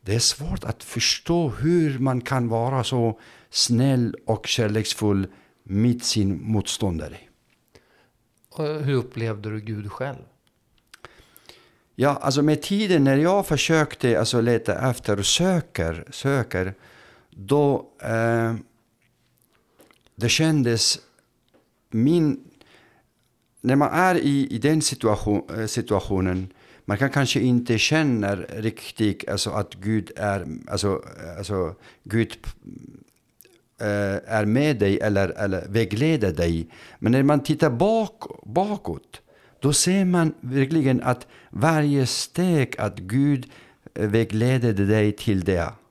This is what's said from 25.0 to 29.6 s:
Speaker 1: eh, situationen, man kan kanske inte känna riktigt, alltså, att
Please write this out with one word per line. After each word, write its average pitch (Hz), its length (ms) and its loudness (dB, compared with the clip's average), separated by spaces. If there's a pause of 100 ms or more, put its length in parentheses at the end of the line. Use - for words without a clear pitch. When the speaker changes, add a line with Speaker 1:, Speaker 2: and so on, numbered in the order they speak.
Speaker 1:
eh, 110 80 -4
situationen, 95 840 -2 (320)
man 101 140 -4
kan 135 120 2
kanske 135 300 0
inte 123 380 2
känna 117 580 0
riktigt, 104 920 -4
alltså, 101 220 -2
att - 240 -4